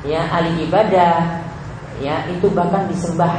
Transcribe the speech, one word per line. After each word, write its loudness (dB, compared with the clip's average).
Ya, -2
ahli 0
ibadah, 4
ya, -4
itu 0
bahkan 0
disembah. 0